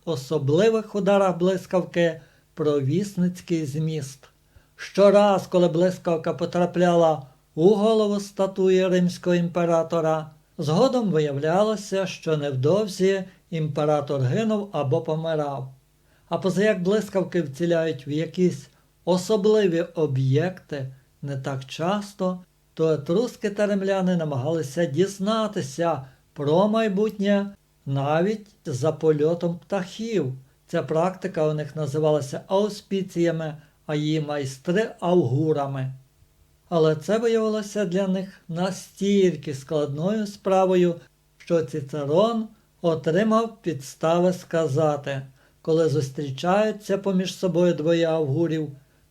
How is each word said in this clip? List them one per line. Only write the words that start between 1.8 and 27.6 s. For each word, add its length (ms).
провісницький 1120
зміст. 600
Щораз, 680
коли 220
блискавка 680
потрапляла 920
у 200
голову 460
статуї 680
римського 480
імператора, 960
згодом 520
виявлялося, 960
що 300
невдовзі 880
імператор 680
гинув 520
або 280
помирав. 720
А 100
позаяк 440
блискавки 600
вціляють 680
в 20
якісь 580
особливі 760
об'єкти 1120
не 140
так 280
часто, 800
то 180
етруски 580
та 160
римляни 500
намагалися 680
дізнатися 1200
про 360
майбутнє 840